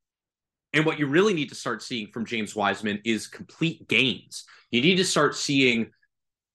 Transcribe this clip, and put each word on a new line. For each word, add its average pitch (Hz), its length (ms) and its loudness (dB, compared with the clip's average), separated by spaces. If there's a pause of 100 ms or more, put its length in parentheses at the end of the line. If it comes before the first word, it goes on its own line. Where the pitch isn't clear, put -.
(720)
And 156 140 2
what 156 140 0
you 147 80 0
really 190 260 4
need 147 160 -2
to 123 60 -14
start 117 280 -8
seeing 113 240 -8
from 113 180 -8
James 110 300 -6
Wiseman 101 480 0
is 110 240 -2
complete - 600 -6
games. 113 580 -2 (260)
You 117 100 2
need 180 160 4
to 185 80 2
start 147 300 2
seeing, 123 560 0 (640)